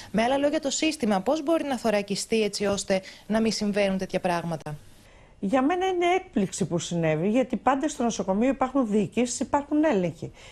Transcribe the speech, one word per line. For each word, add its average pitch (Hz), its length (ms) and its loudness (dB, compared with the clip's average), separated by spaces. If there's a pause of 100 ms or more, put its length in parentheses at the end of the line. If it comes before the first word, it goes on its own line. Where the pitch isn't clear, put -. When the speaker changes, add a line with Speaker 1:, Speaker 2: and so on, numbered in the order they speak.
(120)
Speaker 1:
Με 214 120 2
άλλα 262 140 2
λόγια, 285 220 2
το 277 100 -4
σύστημα 254 500 0
πώς 294 240 0
μπορεί 320 200 2
να 277 140 -2
θωρακιστεί 208 680 0
έτσι 202 220 -2
ώστε 196 360 0 (260)
να 214 140 2
μην 226 100 2
συμβαίνουν 202 460 0
τέτοια 185 220 -2
πράγματα; 170 560 -4 (640)
Speaker 2:
Για 220 220 2
μένα 359 240 2
είναι 359 200 2 (100)
έκπληξη 247 500 -2
που 165 140 -2
συνέβη, 165 500 0
γιατί 247 280 0
πάντα 269 300 0
στο 285 160 -4
νοσοκομείο 208 460 0
υπάρχουν 254 380 0
διοικήσεις, 214 520 0
υπάρχουν 294 440 0
έλεγχοι. 190 480 0 (200)